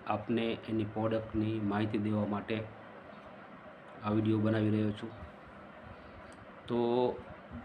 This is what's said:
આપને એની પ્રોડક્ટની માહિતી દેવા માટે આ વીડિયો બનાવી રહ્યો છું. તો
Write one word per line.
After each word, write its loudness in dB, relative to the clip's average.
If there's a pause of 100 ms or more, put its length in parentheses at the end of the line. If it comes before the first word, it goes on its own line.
આપને 2 (120)
એની 2
પ્રોડક્ટની 2
માહિતી 2
દેવા 4
માટે 0 (1400)
આ 2
વીડિયો 6
બનાવી 4
રહ્યો 4
છું. -6 (1600)
તો 2 (840)